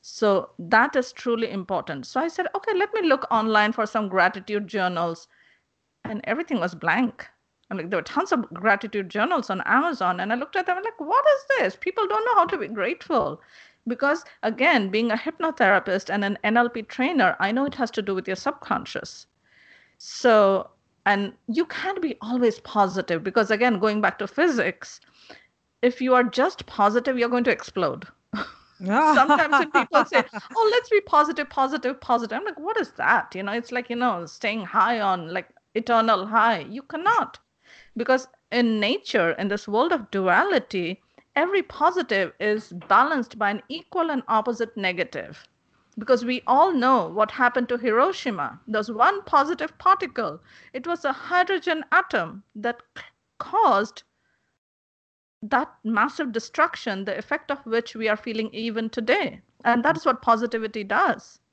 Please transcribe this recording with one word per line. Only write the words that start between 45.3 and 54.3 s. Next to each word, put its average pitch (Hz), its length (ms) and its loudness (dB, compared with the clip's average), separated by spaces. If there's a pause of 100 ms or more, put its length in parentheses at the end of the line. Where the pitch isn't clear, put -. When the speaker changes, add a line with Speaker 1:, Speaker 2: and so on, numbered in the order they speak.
Speaker 1:
Because 226 260 2
we 247 220 -4
all 311 260 4
know 247 360 2
what 214 240 0
happened 247 380 0
to 247 80 -2
Hiroshima. 226 880 -2
There's 220 240 -2
one 320 320 2
positive 311 560 0
particle. 254 600 0 (340)
It 254 120 -10
was 339 180 -4
a 269 100 0
hydrogen 359 760 0
atom 202 520 0 (100)
that 233 300 -6 (120)
c-, - 80 -16 (360)
caused 254 640 2 (1400)